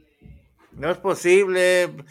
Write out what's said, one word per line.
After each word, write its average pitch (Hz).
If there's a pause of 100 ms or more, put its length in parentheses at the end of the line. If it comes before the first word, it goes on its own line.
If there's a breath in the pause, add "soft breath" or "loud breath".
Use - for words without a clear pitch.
(720)
no 147
es 180
posible. 180 (140 soft breath)